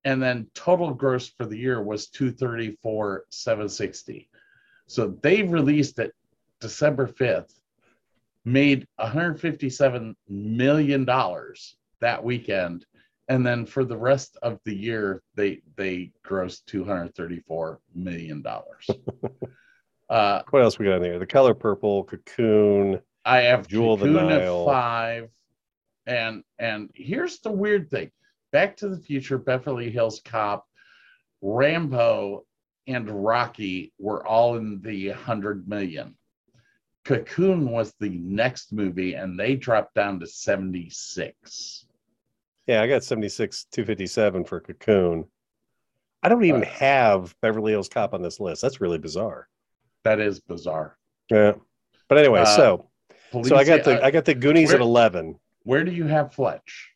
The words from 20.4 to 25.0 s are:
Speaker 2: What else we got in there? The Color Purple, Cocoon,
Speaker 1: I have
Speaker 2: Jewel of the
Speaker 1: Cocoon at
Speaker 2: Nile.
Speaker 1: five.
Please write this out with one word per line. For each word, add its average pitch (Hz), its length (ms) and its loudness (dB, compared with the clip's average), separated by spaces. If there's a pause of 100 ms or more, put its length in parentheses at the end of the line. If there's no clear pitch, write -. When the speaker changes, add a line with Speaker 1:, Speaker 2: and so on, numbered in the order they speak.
Speaker 2:
What 139 100 6
else 110 160 4
we 107 80 -4
got 92 120 2
in 87 40 -2
there? 87 160 -4
The 92 80 -6
Color 135 300 4
Purple, 101 480 -2
Cocoon, 101 1000 2 (240)
Speaker 1:
I 127 140 4
have 120 280 2
Speaker 2:
Jewel 110 280 2
of 98 60 -4
the 101 40 0
Speaker 1:
Cocoon 95 260 4
at 90 120 2
Speaker 2:
Nile. 87 240 -2
Speaker 1:
five. 117 640 -2 (760)